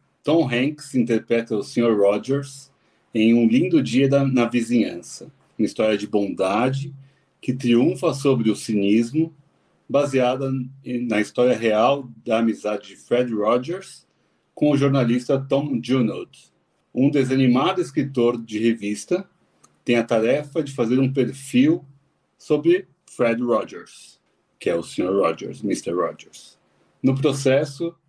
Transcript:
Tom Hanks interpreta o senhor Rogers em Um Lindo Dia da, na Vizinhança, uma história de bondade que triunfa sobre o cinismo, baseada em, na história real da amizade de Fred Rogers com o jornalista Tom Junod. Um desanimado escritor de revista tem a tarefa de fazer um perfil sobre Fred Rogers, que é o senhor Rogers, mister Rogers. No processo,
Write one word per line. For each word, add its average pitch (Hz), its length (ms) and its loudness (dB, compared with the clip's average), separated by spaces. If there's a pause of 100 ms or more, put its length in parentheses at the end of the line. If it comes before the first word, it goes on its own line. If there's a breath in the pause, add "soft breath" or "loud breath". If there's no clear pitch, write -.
(220)
Tom 151 260 2
Hanks 131 460 -4
interpreta 113 600 0
o 101 60 -2
senhor 117 360 0
Rogers 107 720 0 (420)
em 113 220 4
Um 117 140 4
Lindo 147 340 4
Dia 127 260 2
da, 139 160 4
na 127 220 2
Vizinhança, 113 840 -2 (280)
uma 107 80 0
história 110 320 0
de 104 80 -6
bondade 101 880 -2 (460 soft breath)
que - 120 -6
triunfa 127 640 0
sobre 120 360 2
o 101 60 0
cinismo, 117 760 0 (540)
baseada 135 640 0 (320)
em, 123 220 -6
na 107 140 0
história 123 360 2
real 117 520 2 (160)
da 113 140 0
amizade 107 500 -2
de - 80 -20
Fred 123 360 -2
Rogers 123 760 -2 (480)
com 151 160 2
o 139 60 2
jornalista 135 640 2
Tom 139 440 -2
Junod. 113 480 -2 (640)
Um 135 180 2
desanimado 135 720 2
escritor 120 640 0
de 107 160 -8
revista 113 720 -2 (560)
tem 120 120 2
a 117 60 2
tarefa 123 600 0
de 135 100 -8
fazer 123 260 0
um 135 140 0
perfil 254 720 0 (540)
sobre 165 500 0 (160)
Fred 117 380 -2
Rogers, 101 760 -6 (400)
que - 120 -4
é 85 40 0
o 85 80 -2
senhor - 400 -4
Rogers, - 380 -4
mister 98 340 -4
Rogers. - 640 -8 (460)
No 131 120 2
processo, 139 800 0 (140)